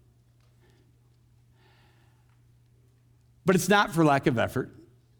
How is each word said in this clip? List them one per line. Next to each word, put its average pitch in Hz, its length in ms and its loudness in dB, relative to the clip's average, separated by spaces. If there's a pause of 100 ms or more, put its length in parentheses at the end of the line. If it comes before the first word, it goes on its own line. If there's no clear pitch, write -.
(3500)
But 190 120 2
it's 180 140 -2
not 208 220 2
for 165 140 0
lack 139 220 0
of 127 100 0
effort. 110 320 -4 (500)